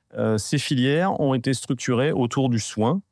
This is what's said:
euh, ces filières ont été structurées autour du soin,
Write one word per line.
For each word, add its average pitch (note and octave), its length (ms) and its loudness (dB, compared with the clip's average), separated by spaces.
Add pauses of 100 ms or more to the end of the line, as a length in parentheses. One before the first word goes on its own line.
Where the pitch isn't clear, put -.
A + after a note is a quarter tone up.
(180)
euh, A2 180 2
ces B2 220 -2
filières C#3+ 640 0
ont C3+ 120 2
été C3 220 0
structurées B2+ 580 0
autour C3 380 0
du A#2 80 2
soin, A#2+ 420 0 (120)